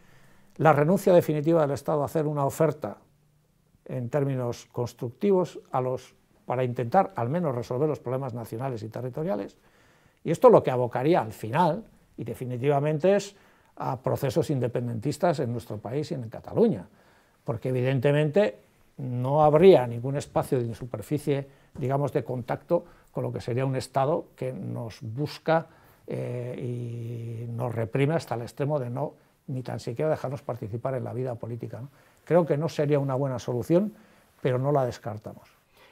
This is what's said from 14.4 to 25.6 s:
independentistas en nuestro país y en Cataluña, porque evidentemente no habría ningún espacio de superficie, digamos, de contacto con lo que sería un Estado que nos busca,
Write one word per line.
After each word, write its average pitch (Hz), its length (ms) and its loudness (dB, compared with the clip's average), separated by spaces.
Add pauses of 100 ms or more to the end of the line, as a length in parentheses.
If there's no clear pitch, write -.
independentistas 127 920 -2
en 120 120 -2
nuestro 113 260 -8
país 135 340 -6
y - 20 -6
en 120 160 -8
Cataluña, 156 580 0 (560)
porque 131 260 -4
evidentemente 139 920 2 (380)
no 131 460 0
habría 147 440 10
ningún 120 300 -4
espacio 143 440 -2
de 113 140 -4
superficie, 139 720 -4 (300)
digamos, 135 360 0
de 147 100 0
contacto 139 600 -2 (260)
con 127 120 -6
lo 123 100 -4
que 117 80 -8
sería 127 240 -2
un 131 100 -2
Estado 135 600 -2
que 131 180 -6
nos 120 480 -8
busca, 147 640 -2 (400)